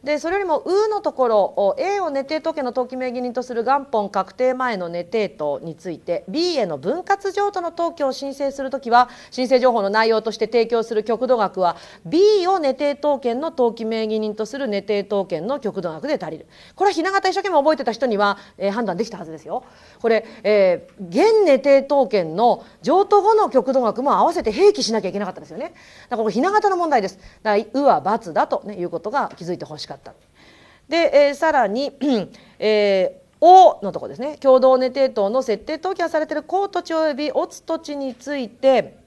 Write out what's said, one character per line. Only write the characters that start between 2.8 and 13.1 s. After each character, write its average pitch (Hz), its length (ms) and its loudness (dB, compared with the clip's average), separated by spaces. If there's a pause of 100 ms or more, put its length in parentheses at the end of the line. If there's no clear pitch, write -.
記 254 80 -12
名 254 140 -6
義 247 140 -8
人 247 100 -6
と 254 80 -6
す 240 140 -10
る 233 80 -4
元 269 280 0
本 208 200 -2
確 190 240 -4
定 254 180 0
前 254 240 -4
の 175 100 -6
根 170 120 -8
抵 190 360 -4
当 147 280 -4
に 165 100 -10
つ - 160 -14
い 156 80 -8
て、 - 300 -6
B 320 300 -2
へ 311 100 0
の 156 100 -6
分 214 240 -4
割 392 300 -4
譲 403 200 -2
渡 370 100 -6
の 339 100 -6
登 339 240 -4
記 294 80 -4
を 262 80 0
申 277 240 -10
請 277 160 -4
す 277 100 -10
る 269 80 -6
と 277 100 -6
き 226 120 -4
は、 240 180 6 (220)
申 254 160 -4
請 254 100 4
情 247 140 4
報 226 100 0
の 196 80 0
内 220 200 2
容 220 120 2
と 220 100 -4
し 208 60 -10
て 226 80 -2
提 226 220 0
供 226 160 0
す 226 100 -6
る 214 100 0
極 233 220 -2
度 247 120 2
額 190 220 -2
は、 175 180 0 (280)
B 370 400 4
を 381 140 2
根 277 120 0
抵 285 240 -2
当 285 220 0